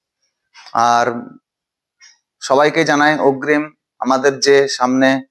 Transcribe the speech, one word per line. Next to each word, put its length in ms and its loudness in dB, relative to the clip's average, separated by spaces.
আর 220 2
সবাইকে 440 0
জানাই 340 2
অগ্রিম 440 0
আমাদের 380 0
যে 160 2
সামনে 420 0